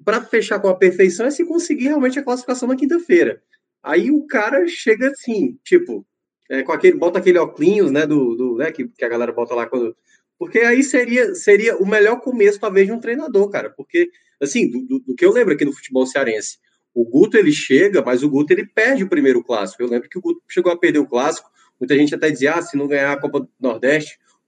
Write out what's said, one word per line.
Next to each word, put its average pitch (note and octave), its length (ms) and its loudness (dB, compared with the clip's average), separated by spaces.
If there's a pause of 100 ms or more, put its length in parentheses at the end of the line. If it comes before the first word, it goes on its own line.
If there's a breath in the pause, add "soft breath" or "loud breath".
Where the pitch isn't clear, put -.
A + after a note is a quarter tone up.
pra A3 180 0
fechar A3 380 -2
com G3+ 80 0
a F#3 80 2
perfeição F#3+ 500 2
é D4 60 0
se E4+ 140 -2
conseguir D#4 400 -2
realmente C4+ 340 0
a C#4 40 -6
classificação B3+ 440 -6
na C4 80 0
quinta-feira. B3+ 680 0 (400)
Aí F3+ 300 0
o D4 140 0
cara C4 420 -2
chega B3 420 0
assim, G#3+ 540 -4
tipo, A2+ 420 0 (440)
é, C3 140 -4
com D3 80 -4
aquele, E3 260 4
bota F3 220 0
aquele F#3 180 2
óculos, D#3+ 540 0
né, D3+ 160 0
do, C3 280 0
do, B2 220 -6
né, D#3 140 -4
que, C#3 160 -8
que - 180 -8
a A#2 40 -4
galera A#2 220 -4
bota A#2 220 -6
lá A#2 140 -4
quando, A#2+ 280 -4 (420)
porque F3 220 -4
aí A#3+ 240 4
seria, A#3+ 520 0
seria G#3 420 4
o F#3+ 80 0
melhor G#3+ 360 2
começo, G#3 380 2
talvez, G3 280 2
de A3+ 60 -6
um A#3 60 -6
treinador, A#3 500 -2
cara, C3 200 -6
porque, E3+ 400 -2 (320 soft breath)
assim, C#3+ 280 -2
do, A#2+ 120 -8
do, C3 180 -4
do B2+ 160 -8
que F3 100 2
eu G3 60 6
lembro A3 220 2
aqui D3 100 -2
no C#3+ 100 -2
futebol C3 320 -4
cearense, A#2+ 520 -4 (360)
o A#2 120 0
Guto, D#3 320 4
ele E3 140 4
chega, D3+ 500 2
mas B2 220 0
o D3 60 0
Guto, D3 220 0
ele F#3+ 140 2
perde A3+ 380 0
o F#3+ 60 -4
primeiro C3+ 340 2
clássico. G#2+ 400 -6
Eu B2 60 -2
lembro A#2+ 200 -4
que - 80 -14
o F3+ 40 -10
Guto E3+ 260 -6
chegou F3+ 240 0
a E3+ 60 -2
perder D3+ 220 0
o C3+ 60 0
clássico, C3+ 440 -4 (300)
muita C3+ 160 0
gente D3 200 2
até D#3+ 160 0
dizia, C#3+ 240 -2
ah, E3+ 60 -2
se E3 140 -8
não C#3+ 120 -2
ganhar C#3+ 260 0
a C#3+ 60 -6
Copa C#3+ 220 -4
do - 80 -12 (100)
Nordeste, B2+ 580 -2 (300)